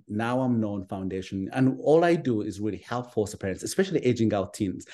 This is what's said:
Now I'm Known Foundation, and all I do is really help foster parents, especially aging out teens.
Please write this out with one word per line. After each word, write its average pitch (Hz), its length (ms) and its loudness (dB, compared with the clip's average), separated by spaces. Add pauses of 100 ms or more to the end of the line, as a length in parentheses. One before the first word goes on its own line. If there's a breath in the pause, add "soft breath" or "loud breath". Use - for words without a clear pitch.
Now 117 340 -2
I'm 123 180 2
Known 101 280 -4
Foundation, 95 680 -6
and 131 300 2
all 160 200 6
I 175 120 6
do 127 260 0
is 98 180 -6
really 101 200 -4
help 123 340 -6
foster 104 240 -2
parents, 95 240 -6
especially 175 380 0
aging 113 340 2
out 95 220 -2
teens. 95 380 -4